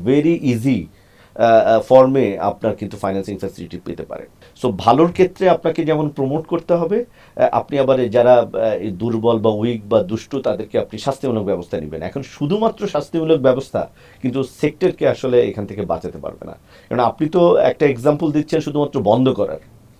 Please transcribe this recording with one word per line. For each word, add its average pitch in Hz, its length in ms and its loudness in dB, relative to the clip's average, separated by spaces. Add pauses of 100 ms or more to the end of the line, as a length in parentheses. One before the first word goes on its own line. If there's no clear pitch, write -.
very 151 340 2
easy, 123 440 0 (520)
আহ, 113 320 4
আহ, 110 140 4
ফর্মে 131 560 4
আপনার 101 380 -2
কিন্তু 104 220 -10
ফাইন্যান্সিং 98 400 -6
ফ্যাসিলিটি 87 480 -12
পেতে 80 180 -10
পারে। - 220 -14 (380)
So - 140 0
ভালোর 156 340 4
ক্ষেত্রে 185 380 0
আপনাকে 165 360 0
যেমন 151 240 0
প্রমোট 147 380 -4
করতে 170 260 -2
হবে, 180 320 -2 (300)
আহ, 120 160 2
আপনি 131 280 -2
আবার 131 200 4
এই 120 100 0
যারা, 120 240 6
আহ, 113 460 2
এই 104 120 -6
দুর্বল 113 480 0
বা 113 100 2
উইক 107 400 -4
বা 107 140 2
দুষ্টু, 110 380 -6
তাদেরকে 110 380 -4
আপনি 110 200 -8
শাস্তিমূলক 117 440 -4
ব্যবস্থা 87 380 -4
নেবেন। 78 200 -10
এখন 90 200 -8
শুধুমাত্র 208 640 -4
শাস্তিমূলক 160 500 0
ব্যবস্থা 113 520 -2 (320)
কিন্তু 127 220 -4
সেক্টরকে 156 640 -2
আসলে 123 340 2
এখান 104 240 -4
থেকে 101 160 -10
বাঁচাতে 87 360 -6
পারবে - 280 -12
না, - 120 -16 (320)
কারণ 120 120 -2
আপনি 135 280 0
তো 175 280 4
একটা 127 280 2
এক্সাম্পল 147 460 0
দিচ্ছেন 151 280 -2
শুধুমাত্র 143 400 -4
বন্ধ 117 300 2
করার, 80 500 -6 (200)